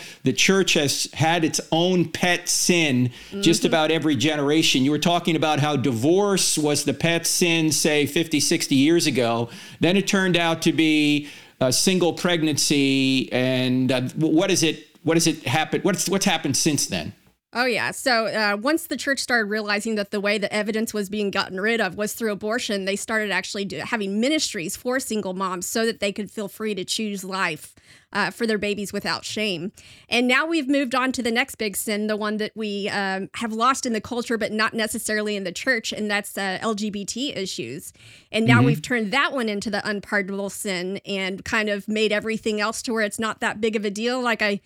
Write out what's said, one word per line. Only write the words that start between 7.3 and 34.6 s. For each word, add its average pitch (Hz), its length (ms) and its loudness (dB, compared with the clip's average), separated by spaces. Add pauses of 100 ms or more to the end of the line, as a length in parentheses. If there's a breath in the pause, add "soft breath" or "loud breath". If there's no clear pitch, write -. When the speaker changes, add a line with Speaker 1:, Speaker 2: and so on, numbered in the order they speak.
Speaker 1:
say, 147 360 4
fifty, 156 340 0
sixty - 340 0
years 160 320 4
ago. 117 440 0 (280 loud breath)
Then 170 180 4
it 196 120 2
turned 190 280 4
out 165 260 0
to 165 100 4
be 147 560 2 (320 loud breath)
a 131 120 4
single 175 400 4
pregnancy. 139 1200 2
And, 127 600 2
uh, 127 80 2
w-, 147 340 0
what 185 160 4
is 160 140 2
it, 156 200 -2 (200)
what 165 120 4
has 165 120 4
it 156 160 -2
happened? 151 400 0
What's, 190 240 0
what's 190 160 0
happened 165 320 0
since 151 320 0
then? 95 240 -4 (420)
Speaker 2:
Oh, 240 100 0
yeah. 170 280 0
So, 226 340 0
uh, 208 340 0
once 302 280 0
the 294 100 -4
church 269 220 -2
started 233 260 0
realizing 208 480 -2
that 202 160 -2
the 208 100 -4
way 202 160 2
the 196 160 -2
evidence 214 400 -2
was 208 160 -2
being 202 220 -2
gotten 190 280 -4
rid 226 220 0
of 185 160 -2
was 208 160 -4
through 226 180 -4
abortion, 208 540 -4
they 196 100 -2
started 214 360 -4
actually 190 340 -4
do, 175 140 -8
having 202 420 -2
ministries 233 560 -2
for 254 240 -4
single 202 320 -4
moms 185 320 -4
so 226 220 -2
that 226 120 -4
they 202 140 -2
could 202 180 -8
feel 202 180 -8
free 214 260 -6
to 180 100 -6
choose 202 400 -4
life, 185 500 -4 (380 soft breath)
uh, 196 180 0
for - 160 -4
their 220 120 2
babies 202 340 -4
without 202 320 -4
shame. 202 480 -4 (380 loud breath)
And 240 180 2
now 269 180 4
we've 320 220 0
moved 277 260 2
on 262 180 2
to 247 100 -4
the 233 80 -2
next 247 260 0
big 214 200 -4
sin, 208 300 -2
the 214 100 0
one 214 200 -2
that 214 180 -4
we, 202 360 -4
um, 190 440 -2
have 226 180 -6
lost 247 340 0
in 233 80 0
the 214 60 -2
culture, 233 380 -4
but 208 140 -4
not 214 220 0